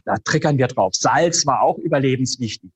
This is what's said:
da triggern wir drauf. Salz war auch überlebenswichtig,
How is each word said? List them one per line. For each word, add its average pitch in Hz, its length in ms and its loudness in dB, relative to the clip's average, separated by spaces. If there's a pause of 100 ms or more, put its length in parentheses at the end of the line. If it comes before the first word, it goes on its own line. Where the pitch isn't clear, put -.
da 90 200 -2
triggern 151 340 0
wir 127 100 2
drauf. 98 260 -2
Salz 147 520 2
war 127 160 2
auch 147 160 2
überlebenswichtig, 127 960 -2